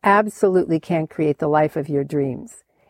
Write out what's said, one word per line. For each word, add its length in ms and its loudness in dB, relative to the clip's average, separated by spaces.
absolutely 800 2
can 260 -4
create 320 -2
the 100 -2
life 280 2
of 120 -6
your 160 -2
dreams. 600 -6